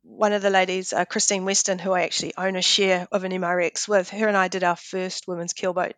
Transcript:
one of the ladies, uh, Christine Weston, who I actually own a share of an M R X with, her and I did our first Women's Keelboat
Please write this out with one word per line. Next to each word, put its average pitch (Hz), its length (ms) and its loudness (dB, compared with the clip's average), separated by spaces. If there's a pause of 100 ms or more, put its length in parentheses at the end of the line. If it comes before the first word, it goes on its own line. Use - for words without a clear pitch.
one 208 320 0
of 202 80 0
the 202 80 4
ladies, 185 440 2
uh, 180 120 2
Christine 196 400 0
Weston, 190 320 0
who 185 140 -2
I 180 100 2
actually - 360 -4
own 190 180 -2
a 185 80 -2
share 185 480 2
of 190 120 0
an 185 80 -4
M 185 120 -2
R 180 180 0
X - 260 -2
with, 202 220 2
her 214 180 0
and 208 80 2
I 185 120 4
did 185 160 -4
our 175 120 4
first 185 520 -8
Women's 170 260 -6
Keelboat 180 440 -2